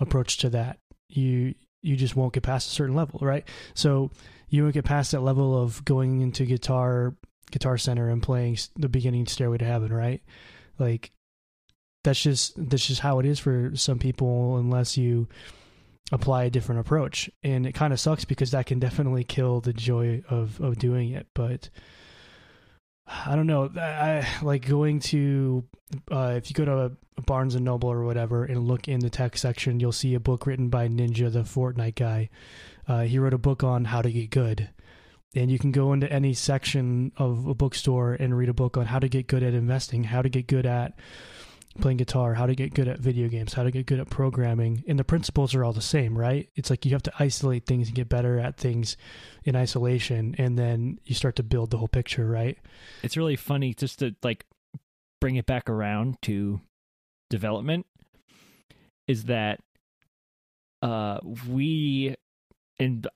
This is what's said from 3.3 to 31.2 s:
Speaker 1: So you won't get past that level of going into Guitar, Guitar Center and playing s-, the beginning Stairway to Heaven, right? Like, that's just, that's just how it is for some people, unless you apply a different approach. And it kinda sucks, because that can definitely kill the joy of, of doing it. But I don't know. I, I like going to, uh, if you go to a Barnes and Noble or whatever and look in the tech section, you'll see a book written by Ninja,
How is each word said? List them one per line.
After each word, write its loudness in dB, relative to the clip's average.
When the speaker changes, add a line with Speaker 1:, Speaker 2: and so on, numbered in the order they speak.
Speaker 1:
So 2
you 4
won't 2
get 0
past 2
that 0
level 4
of -2
going 2
into 0
Guitar, 0
Guitar 0
Center 0
and 0
playing 0
s-, -6
the 0
beginning 2
Stairway -2
to -2
Heaven, 0
right? -2
Like, -2
that's 4
just, 0
that's 2
just -2
how 2
it 2
is 2
for 0
some 0
people, 2
unless 0
you 2
apply 2
a 2
different 0
approach. -2
And 0
it -4
kinda 2
sucks, 0
because 0
that 0
can 0
definitely 0
kill 0
the 0
joy 0
of, -2
of -2
doing 0
it. -10
But -4
I -4
don't 2
know. 2
I, -8
I -2
like 0
going 2
to, 0
uh, 0
if -6
you -10
go 2
to 2
a -6
Barnes 2
and 0
Noble 0
or -2
whatever 0
and -2
look 0
in 0
the 0
tech -2
section, 0
you'll 2
see 0
a 0
book 0
written 0
by 2
Ninja, 2